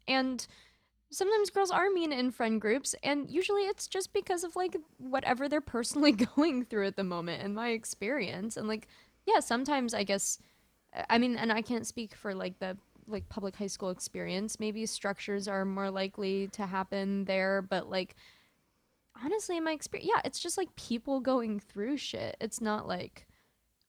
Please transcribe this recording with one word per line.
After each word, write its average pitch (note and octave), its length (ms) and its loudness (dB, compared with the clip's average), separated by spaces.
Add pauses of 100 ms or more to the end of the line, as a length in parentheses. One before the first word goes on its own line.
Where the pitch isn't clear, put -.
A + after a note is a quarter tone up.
and C4 380 2 (680)
sometimes G4 380 4
girls G4 220 2
are F#4 180 4
mean E4 240 2
in B3+ 180 2
friend A3 300 2
groups, A3 420 2
and C#4 260 0
usually G4 340 2
it's G4 260 -2
just - 240 -4
because F#4 320 0
of, E4+ 100 -6
like, F#4 220 -2 (220)
whatever C4 500 0
they're D4 100 4
personally C#4+ 540 4
<laughs> A3 240 2
going C#4+ 260 4
through G#3 240 0
at G3 80 -4
the G3 80 -2
moment, E3+ 400 -4
in G3+ 100 -4
my A3+ 160 -2
experience. A3 840 -2
And, G#3+ 140 -4
like, A3 180 -4 (380)
yeah, G4 160 6
sometimes B3+ 520 0
I G#3 120 0
guess, G3 340 0 (720)
I A#3 80 6
mean, B3 180 4
and A3+ 160 0
I A3 100 2
can't A#3 260 -2
speak A3+ 280 -8
for, G#3 180 -6
like, F#3 260 -6
the, F#3+ 180 -6 (300)
like, G3+ 200 -6
public G3 300 -6
high G3+ 100 -2
school G3 220 -4
experience. F3+ 720 -4
Maybe G#3+ 240 -2
structures G3+ 640 -4
are G3 160 0
more G3 260 -2
likely G3 640 -2
to G#3 140 -4
happen G3 580 0
there, F#3+ 360 2
but, F#3+ 280 -2
like, F#3 260 -2 (1080)
honestly, F4+ 340 -2
in E4 60 0
my D#4+ 80 0
experience, - 420 -4
yeah, - 120 4
it's - 140 -6
just, - 180 -4
like, - 180 -2
people C4+ 440 -2
going A#3 400 2
through A3+ 380 -4
shit. - 440 -4
It's A3 180 -4
not G#3+ 280 -2
like - 400 -6 (600)